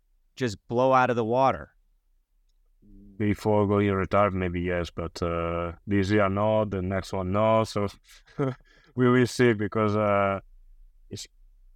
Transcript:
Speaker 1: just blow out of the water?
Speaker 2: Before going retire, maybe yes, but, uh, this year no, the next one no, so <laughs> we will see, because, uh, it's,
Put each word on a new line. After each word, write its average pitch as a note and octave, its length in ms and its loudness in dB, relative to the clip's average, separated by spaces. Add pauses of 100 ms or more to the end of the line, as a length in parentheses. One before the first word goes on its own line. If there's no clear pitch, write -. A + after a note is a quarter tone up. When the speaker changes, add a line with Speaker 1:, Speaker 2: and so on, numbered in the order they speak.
(360)
Speaker 1:
just A#2 220 -6 (100)
blow B2+ 260 2
out B2+ 180 4
of A#2 40 0
the A#2 100 -2
water? A#2 440 -2 (1500)
Speaker 2:
Before G#2 500 0
going G2+ 240 2
retire, G2 400 0
maybe F#2 300 -4
yes, F2 280 -4
but, - 340 -10
uh, E2+ 500 -4 (140)
this G2+ 220 0
year G#2 180 2
no, G#2+ 380 0
the G2 160 -6
next F#2 320 -6
one F#2 180 -4
no, A2 320 2
so G2+ 240 -4 (500)
<laughs> - 580 -8
we B2 140 4
will B2 160 6
see, A#2+ 280 2
because, G#2 420 -2
uh, G2+ 460 0 (680)
it's, - 160 -14 (500)